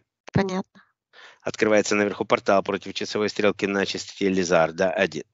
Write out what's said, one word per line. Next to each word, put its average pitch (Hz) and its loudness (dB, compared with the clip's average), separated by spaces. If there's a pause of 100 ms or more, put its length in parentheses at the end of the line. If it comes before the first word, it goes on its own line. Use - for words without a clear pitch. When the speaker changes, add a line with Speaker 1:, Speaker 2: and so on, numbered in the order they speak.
(320)
Speaker 1:
Понятно. 190 -2 (580)
Speaker 2:
Открывается 107 2
наверху 104 0
портал 104 2
против 98 -6
часовой 104 -4
стрелки 101 0
на 98 0
частоте - -4
Лизарда. 87 2
Один, 80 -2 (120)